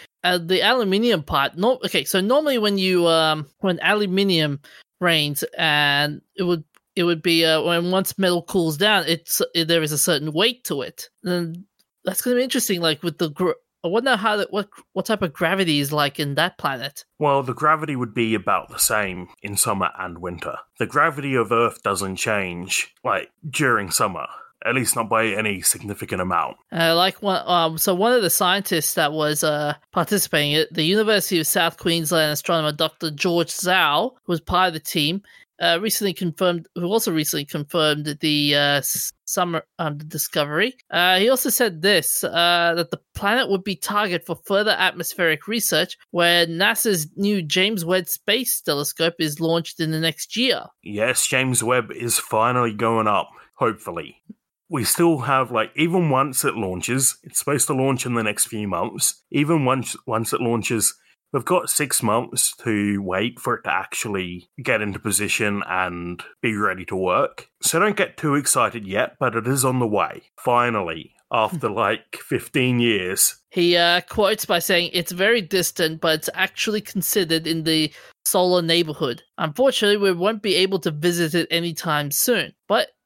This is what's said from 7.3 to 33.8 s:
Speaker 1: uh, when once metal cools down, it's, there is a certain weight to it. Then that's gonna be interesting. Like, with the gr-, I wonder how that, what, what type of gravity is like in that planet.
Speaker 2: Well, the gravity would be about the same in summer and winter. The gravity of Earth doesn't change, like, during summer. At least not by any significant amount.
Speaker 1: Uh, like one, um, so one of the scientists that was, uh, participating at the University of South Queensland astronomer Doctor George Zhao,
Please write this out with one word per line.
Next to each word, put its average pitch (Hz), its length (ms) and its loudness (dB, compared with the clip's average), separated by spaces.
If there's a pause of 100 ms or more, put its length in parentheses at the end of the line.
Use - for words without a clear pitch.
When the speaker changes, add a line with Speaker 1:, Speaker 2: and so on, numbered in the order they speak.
Speaker 1:
uh, 160 180 4
when 170 280 0
once 190 280 0
metal 180 240 2
cools 165 340 0
down, 196 300 2
it's, - 340 -2 (140)
there 165 280 2
is 151 100 -2
a 151 40 -2
certain 151 360 0
weight 226 320 -2
to 139 180 -4
it. - 260 -12 (140)
Then 175 420 -4 (400)
that's 190 160 -4
gonna 247 160 0
be 247 60 2
interesting. 247 380 -2
Like, 160 220 0
with 170 140 -4
the 165 140 0
gr-, 175 220 0 (300)
I 175 60 -2
wonder 233 260 0
how 214 220 0
that, 202 160 -4
what, 202 160 -4 (240)
what 190 140 -4
type 214 160 -2
of 165 100 -2
gravity 165 480 0
is 139 100 -2
like 147 300 0
in 143 140 -2
that 165 240 -2
planet. 135 440 -6 (160)
Speaker 2:
Well, 139 240 4
the 123 120 -4
gravity 151 420 2
would 123 160 -4
be 113 220 0
about 98 340 0
the - 100 -16
same 95 500 -2 (140)
in 101 140 -8
summer 98 320 0 (100)
and 90 200 -10
winter. 87 380 -8 (220)
The 120 60 0
gravity 139 500 0
of 113 160 2
Earth 117 320 2
doesn't 95 340 -2
change, 92 760 -4 (100)
like, 101 280 -2 (180)
during 120 420 0
summer. 87 360 -2 (360)
At 120 120 0
least 127 200 0
not 113 140 -2
by 113 200 2
any 104 340 -2
significant - 580 -4
amount. 85 380 -2 (120)
Speaker 1:
Uh, 165 240 2
like 185 280 2
one, 190 240 0
um, 165 320 2
so 185 160 2
one 214 180 2
of 247 80 4
the 185 80 2
scientists 185 640 0
that 151 180 0
was, 151 320 0
uh, 151 300 0 (180)
participating 156 640 0
at 160 200 0
the 165 80 0
University 202 580 2
of 156 60 -2
South 170 320 0
Queensland 165 520 0
astronomer 156 460 0
Doctor 160 340 -2
George 170 440 0
Zhao, 180 560 2 (120)